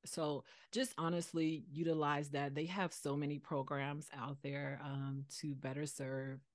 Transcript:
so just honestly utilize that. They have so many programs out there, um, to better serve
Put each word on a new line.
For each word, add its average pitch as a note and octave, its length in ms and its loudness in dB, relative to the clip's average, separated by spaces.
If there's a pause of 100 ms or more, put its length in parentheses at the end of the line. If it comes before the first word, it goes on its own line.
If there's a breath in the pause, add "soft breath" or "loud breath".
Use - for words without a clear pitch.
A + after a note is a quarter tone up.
so D3 400 0 (300 loud breath)
just B3 240 2
honestly E3 720 2
utilize D3 600 4
that. C#3 240 0
They D#3 100 2
have F3+ 260 0
so C#3 240 0
many D3 240 0
programs C#3+ 760 -2
out C#3 300 -4
there, C#3 400 -4
um, C#3 400 -2 (160)
to D3 160 -2
better C3+ 300 -2
serve C3+ 560 -4 (140)